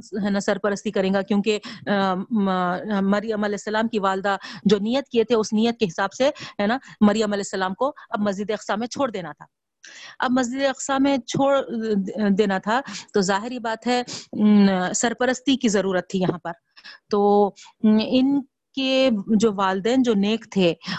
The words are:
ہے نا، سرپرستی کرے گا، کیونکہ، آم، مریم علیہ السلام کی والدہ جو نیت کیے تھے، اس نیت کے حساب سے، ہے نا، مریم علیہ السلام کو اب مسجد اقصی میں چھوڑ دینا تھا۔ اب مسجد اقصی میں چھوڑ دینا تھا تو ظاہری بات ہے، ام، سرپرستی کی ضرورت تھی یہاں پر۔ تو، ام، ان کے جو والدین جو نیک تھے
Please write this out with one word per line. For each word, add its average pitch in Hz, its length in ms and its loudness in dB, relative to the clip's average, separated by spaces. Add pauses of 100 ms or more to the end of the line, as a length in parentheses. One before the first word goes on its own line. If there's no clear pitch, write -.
(240)
ہے 208 60 -2
نا، 202 100 0
سرپرستی 202 520 -2
کرے 190 220 0
گا، 196 80 2
کیونکہ، 202 380 0 (280)
آم، 196 360 0 (800)
مریم 208 420 0
علیہ 208 120 -2
السلام 214 320 -2
کی 220 120 -2
والدہ 190 380 0 (280)
جو 202 120 4
نیت 233 320 -2
کیے 226 140 2
تھے، 233 120 0
اس 220 180 0
نیت 233 260 0
کے 220 60 0
حساب 196 280 -4
سے، 262 160 0 (300)
ہے 202 80 0
نا، 240 100 0 (240)
مریم 208 320 2
علیہ 202 80 -2
السلام 190 320 -4
کو 269 200 -4 (160)
اب 226 100 -4
مسجد 202 320 -4
اقصی 214 260 -4
میں 226 100 -6
چھوڑ 269 240 -2
دینا 175 200 -10
تھا۔ - 140 -20 (760)
اب 254 120 -2
مسجد 262 380 -2
اقصی 262 300 -6
میں 277 180 2
چھوڑ 277 440 0 (760)
دینا 202 200 2
تھا 214 240 -2 (320)
تو 208 80 4
ظاہری 208 380 -2
بات 220 280 -6
ہے، 247 120 2
ام، 202 920 2
سرپرستی 247 600 0
کی 240 140 2
ضرورت 190 400 0
تھی 190 100 -2
یہاں 180 180 -2
پر۔ 170 140 -10 (580)
تو، 202 380 4 (360)
ام، 214 180 6
ان 262 400 2 (340)
کے 262 340 2 (180)
جو 220 260 2
والدین 196 500 0
جو 233 100 2
نیک 208 380 0
تھے 175 220 2 (240)